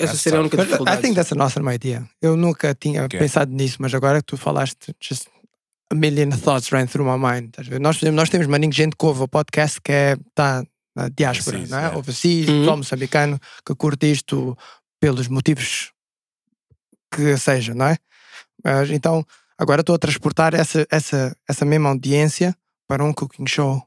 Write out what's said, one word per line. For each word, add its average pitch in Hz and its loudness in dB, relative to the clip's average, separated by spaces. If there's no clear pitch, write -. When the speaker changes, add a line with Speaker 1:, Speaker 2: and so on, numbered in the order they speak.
Speaker 1:
essa 165 0
Speaker 2:
That's 156 -4
Speaker 1:
seria 156 2
a - 2
Speaker 2:
tough. 156 0
Speaker 1:
única - 0
Speaker 3:
But 190 2
Speaker 1:
dificuldade. 185 0
Speaker 3:
I - -2
think 233 2
that's 170 0
an 143 0
awesome 135 0
idea. 120 -6
Eu 160 4
nunca 165 0
tinha 147 -4
Speaker 2:
Ok. 127 -6
Speaker 3:
pensado 143 0
nisso, 135 -2
mas 131 -4
agora 139 2
que 143 -6
tu 139 -10
falaste, 143 -4
just - -10
a 156 -2
million 147 2
thoughts 135 0
ran 131 0
through 139 -2
my 127 0
mind. 123 -2
Estás 127 -16
a 131 -12
ver? 131 -6
Nós 156 2
fazemos, 156 0
nós 160 2
temos, 175 2
maninho, 147 2
gente 151 2
que - 0
ouve 135 2
o 131 -2
podcast 151 0
que - -4
é, 139 2
tá 135 0
na 131 -4
diáspora, 131 -2
Speaker 2:
Overseas, 85 -8
Speaker 3:
não 131 -6
é? 143 -4
Speaker 2:
yeah. 160 -4
Speaker 3:
Overseas, 151 0
Speaker 1:
Uhum. 151 4
Speaker 3:
pessoal 151 4
moçambicano 139 -2
que 147 -4
curte 151 0
isto 131 -4
pelos 131 2
motivos - -2
que 147 2
seja, 123 0
não 131 0
é? 165 2
Mas, 139 0
então, 160 0
agora 143 2
estou 170 2
a 156 0
transportar 160 0
essa, 156 2
essa, 139 0
essa 143 -2
mesma 147 2
audiência 147 0
para 139 -2
um 151 0
cooking 135 -8
show 135 0